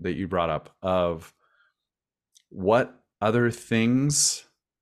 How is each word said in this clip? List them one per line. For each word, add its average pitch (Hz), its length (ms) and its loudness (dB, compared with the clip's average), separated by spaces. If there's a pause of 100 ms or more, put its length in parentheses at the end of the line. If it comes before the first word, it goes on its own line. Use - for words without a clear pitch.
that 90 140 -4
you 90 120 -6
brought 85 240 0
up 76 320 -6
of 87 500 -2 (1160)
what 110 520 0 (200)
other 117 320 2
things 127 920 0 (380)